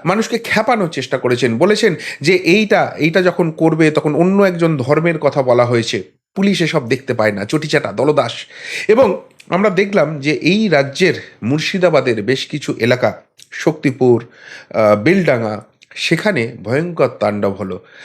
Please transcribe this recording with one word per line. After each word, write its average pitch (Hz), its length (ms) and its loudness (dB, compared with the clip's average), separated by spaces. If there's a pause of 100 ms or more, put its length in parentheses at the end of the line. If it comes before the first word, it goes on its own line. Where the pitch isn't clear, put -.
মানুষকে 208 320 0
খেপানোর 220 520 -2
চেষ্টা 135 280 -6
করেছেন, 123 400 0
বলেছেন 202 380 2 (260)
যে 156 140 2
এইটা, 180 600 2
এইটা 165 240 0
যখন 170 300 0
করবে, 160 400 2
তখন 151 240 0
অন্য 190 280 2
একজন 170 340 0
ধর্মের 156 400 0
কথা 139 260 0
বলা 123 220 4
হয়েছে, 117 380 -2 (320)
পুলিশ 196 260 2
এসব 151 260 -2
দেখতে 123 260 -2
পায় 110 180 2
না, 101 140 -4
চটিচাটা 147 460 -2
দলদাস। 135 420 0 (540)
এবং 220 340 4 (280)
আমরা 202 200 2
দেখলাম 175 500 0
যে 139 120 -2
এই 196 360 0
রাজ্যের 143 460 2 (300)
মুর্শিদাবাদের 143 800 0
বেশ 131 220 -2
কিছু - 340 -8
এলাকা, 120 420 0 (300)
শক্তিপুর, 123 720 0 (500)
আহ, 107 200 4
বেলডাঙ্গা, 117 720 0 (300)
সেখানে 139 680 -2
ভয়ঙ্কর 156 440 -2
তাণ্ডব 104 440 -2
হলো। 95 340 -10 (200)